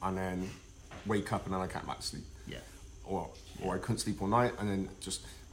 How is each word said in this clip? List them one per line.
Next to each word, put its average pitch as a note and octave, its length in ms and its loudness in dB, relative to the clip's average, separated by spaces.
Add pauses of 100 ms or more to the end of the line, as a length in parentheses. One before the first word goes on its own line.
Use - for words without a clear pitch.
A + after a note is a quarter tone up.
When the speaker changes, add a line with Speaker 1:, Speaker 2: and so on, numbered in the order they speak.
Speaker 1:
and F#2+ 140 2
then F#2+ 320 0 (560)
wake G#2 280 2
up G2+ 120 2
and F#2+ 100 -2
then F#2 60 4
I F#2 60 2
can't E2+ 200 -4
back - 140 -2
to - 60 -4
sleep. - 180 -4 (220)
Speaker 2:
Yeah. - 120 -6 (460)
Speaker 1:
Or, F#2 240 2 (340)
or F#2+ 40 2
Speaker 2:
Yeah. F2+ 80 4
Speaker 1:
I F#2 40 4
couldn't G#2 200 2
sleep G#2 240 0
all G2 60 4
night A#2+ 300 8
and G#2 120 2
then F#2+ 180 2 (120)
just - 200 -4 (320)